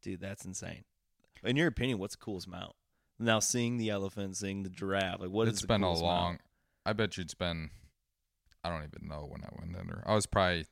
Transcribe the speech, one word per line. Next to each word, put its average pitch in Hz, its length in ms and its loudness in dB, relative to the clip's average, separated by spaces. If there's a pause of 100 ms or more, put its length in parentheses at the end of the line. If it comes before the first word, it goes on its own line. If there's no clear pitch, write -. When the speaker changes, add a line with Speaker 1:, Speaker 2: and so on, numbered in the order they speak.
Speaker 1:
Dude, 95 180 -8
that's 98 240 -10
insane. 92 400 -10 (580)
In 127 140 2
your 165 120 4
opinion, 123 300 0
what's 98 180 -6
the - 80 -20
coolest 92 240 -6
mount? 87 260 -12 (440)
Now, 113 220 4
seeing 120 360 2
the 110 140 0
elephant, 98 460 -4
seeing 98 260 -4
the 95 80 -4
giraffe, 95 500 0
like, 92 100 -6
what 110 180 4
is 104 60 2
Speaker 2:
It's 98 80 -2
Speaker 1:
the - 60 -6
Speaker 2:
been 104 140 6
a 95 40 4
Speaker 1:
coolest 85 160 2
mount? 87 100 4 (100)
Speaker 2:
long, 87 160 -2 (460)
I 110 80 0
bet 107 240 0
you 95 60 -4
it's 82 120 -8
been, 82 360 -2 (920)
I 87 60 -2
don't 80 160 -4
even 76 240 -12
know 76 200 -8
when - 160 -12
I - 40 -12 (100)
went 85 180 -8
in 90 100 -8
there. - 200 -8
I 104 80 6
was 107 120 6
probably 90 460 4